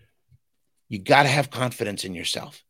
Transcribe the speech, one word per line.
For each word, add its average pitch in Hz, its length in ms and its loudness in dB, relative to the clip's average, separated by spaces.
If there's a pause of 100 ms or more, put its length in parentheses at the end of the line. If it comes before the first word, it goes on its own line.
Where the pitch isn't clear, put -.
(880)
You 107 80 -6
gotta 139 320 6
have 143 220 0
confidence 117 540 -4
in 95 100 -8
yourself. - 540 -8